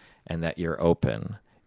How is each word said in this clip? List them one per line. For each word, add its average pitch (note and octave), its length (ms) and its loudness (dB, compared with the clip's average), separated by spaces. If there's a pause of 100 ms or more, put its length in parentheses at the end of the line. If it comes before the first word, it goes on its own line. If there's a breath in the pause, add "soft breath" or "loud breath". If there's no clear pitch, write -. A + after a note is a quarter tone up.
(260 soft breath)
and E2 160 -6
that E2 160 -4
you're E2 220 -2
open. E2 560 2 (300)